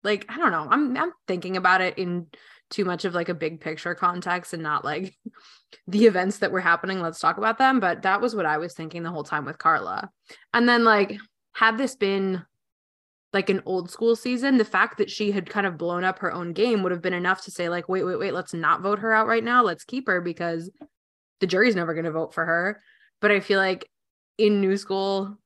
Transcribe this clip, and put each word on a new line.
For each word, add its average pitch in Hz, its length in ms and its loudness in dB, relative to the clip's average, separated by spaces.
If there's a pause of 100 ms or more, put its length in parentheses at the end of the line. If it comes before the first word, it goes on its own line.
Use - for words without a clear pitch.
Like, 208 260 -2
I 240 80 -12
don't 320 140 2
know. 156 160 -2
I'm, 262 300 2
I'm 339 140 -2 (160)
thinking 185 300 -4
about 185 240 4
it 180 180 0
in 175 260 -2 (460)
too 202 140 0
much 180 200 -2
of, 175 80 -2
like, 170 160 -2
a 175 60 -2
big 160 260 -6
picture 165 320 -6
context 180 600 -2
and 165 100 -8
not, 151 200 -2
like, 160 300 -6 (400)
<laughs> - 340 -20
the 208 200 6
events 185 320 2
that 196 120 0
were 185 80 0
happening. 180 420 0
Let's 165 180 -6
talk 165 180 0
about 220 220 -2
them. 262 200 4
But 185 220 0
that 190 180 2
was 226 160 -2
what 180 120 0
I 151 100 0
was 165 160 -6
thinking 165 300 -10
the 165 80 -8
whole 156 120 -6
time 147 220 -6
with 143 140 -10
Carla. 98 500 0 (460)
And 240 120 4
then, 240 160 6
like, 208 360 4 (340)
had 226 240 2
this 269 180 -2
been, 190 500 -2 (880)
like, 196 160 0
an 190 160 2
old 180 260 -4
school 233 240 2
season, 254 420 0
the 220 60 6
fact 208 340 0
that 202 140 -2
she 202 200 -2
had 196 180 -2
kind 196 180 0
of 170 100 -4
blown 175 280 -2
up 185 140 -2
her 185 120 -4
own 170 220 -6
game 208 300 2
would 180 100 0
have 175 80 -6
been 180 120 -2
enough 180 300 -2
to - 80 -16
say, 175 160 -6
like, 175 220 -4
"Wait, 185 140 0
wait, 180 140 -2
wait, 196 160 -2
let's 180 200 -8
not 165 280 0
vote 196 180 0
her 220 120 -2
out 220 160 4
right 226 160 0
now. 240 180 4
Let's 180 220 0
keep 262 240 -6
her 180 140 2
because 170 480 -6 (720)
the 190 60 0
jury's 196 280 4
never 170 180 -2
gonna 165 180 -4
vote 160 220 -4
for 165 120 -2
her." 175 360 -2 (380)
But 208 120 4
I 196 100 4
feel 196 180 2
like 185 300 0 (480)
in 208 240 4
new 196 160 2
school 196 680 -2